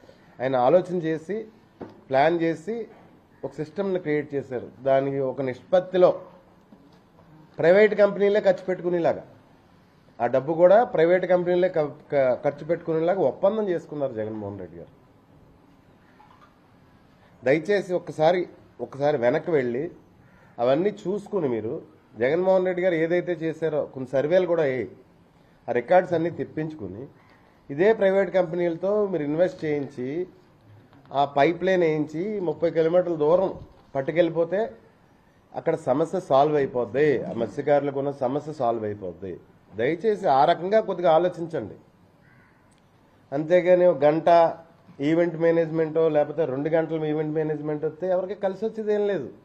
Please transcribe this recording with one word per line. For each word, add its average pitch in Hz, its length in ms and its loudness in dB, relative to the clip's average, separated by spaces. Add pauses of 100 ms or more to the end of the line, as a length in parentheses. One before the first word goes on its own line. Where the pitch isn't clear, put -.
(420)
ఆయన 131 140 -2
ఆలోచన 170 400 4
చేసి 165 520 -6 (640)
ప్లాన్ 156 320 2
చేసి 180 460 -4 (560)
ఒక 143 80 -8
సిస్టమ్‌ని 185 480 -4
క్రియేట్ 147 360 -4
చేశారు. 123 320 -6 (140)
దానికి 135 380 2
ఒక 131 220 -4
నిష్పత్తిలో 180 800 2 (1400)
ప్రైవేట్ 202 360 6
కంపెనీలే 202 440 2
ఖర్చు 190 260 0
పెట్టుకునేలాగా, 175 580 -2 (1000)
ఆ 120 40 -2
డబ్బు 131 280 0
కూడా 180 300 6
ప్రైవేట్ 175 420 2
కంపెనీలే 180 440 2
క-, 175 100 -2
క-, 139 640 0
ఖర్చు 143 220 -4
పెట్టుకునేలాగా 165 540 -2
ఒప్పందం 196 500 0
చేసుకున్నారు 147 440 -4
జగన్మోహన్ 107 460 -8
రెడ్డి 85 180 -16
గారు. 78 100 -18 (2500)
దయచేసి 170 480 0
ఒక్కసారి, 165 560 0 (320)
ఒక్కసారి 139 360 -2
వెనక్కి 131 340 0
వెళ్ళి 131 400 -2 (680)
అవన్నీ 139 300 2
చూసుకుని 202 580 -6
మీరు 117 340 -4 (380)
జగన్మోహన్ 180 460 2
రెడ్డి 180 180 -2
గారు 185 100 2
ఏదైతే 170 400 0
చేశారో 160 520 -4
కొన్ని 131 260 -10
సర్వేలు 156 360 2
కూడా 165 160 2
అయ్యాయి, 131 280 -2 (760)
ఆ - 20 -2
రికార్డ్స్ 175 420 2
అన్నీ 165 160 0
తెప్పించుకుని 156 760 -10 (640)
ఇదే 175 240 2
ప్రైవేట్ 196 400 2
కంపెనీలతో 180 760 -2
మీరు 170 160 -4
ఇన్వెస్ట్ 160 420 -2
చేయించి 147 640 -6 (840)
ఆ 139 120 2
పైప్ 160 380 0
లైన్ 185 180 2
వేయించి 156 580 -2
ముప్పై 165 320 -2
కిలోమీటర్ల 165 440 2
దూరం 165 380 2 (420)
పట్టుకెళ్ళిపోతే 165 760 0 (840)
అక్కడ 160 200 -2
సమస్య 156 440 -2
సాల్వ్ 151 360 2
అయిపోద్ది, 127 680 0
ఆ 95 100 -8
మత్స్యకారులకు 139 680 -2
ఉన్న 139 120 -4
సమస్య 139 420 -4
సాల్వ్ 117 300 -2
అయిపోద్ది. 95 560 -10 (360)
దయచేసి 170 520 -2
ఆ 139 180 4
రకంగా 175 340 2
కొద్దిగా 175 320 0
ఆలోచించండి. 160 640 0 (1600)
అంతేగాని 175 540 4
ఒక 156 180 4
గంట 165 520 4 (460)
ఈవెంట్ 165 340 2
మేనేజ్‌మెంటో 160 760 2
లేకపోతే 147 360 0
రెండు 139 240 -4
గంటలు 160 360 0
ఈవెంట్ 156 280 -2
మేనేజ్‌మెంట్ 151 520 -4
వస్తే 156 240 -6
ఎవరికి 185 320 -4
కలిసి 196 240 -4
వచ్చేది 220 280 -4
ఏం 208 140 0
లేదు. 156 220 -4 (160)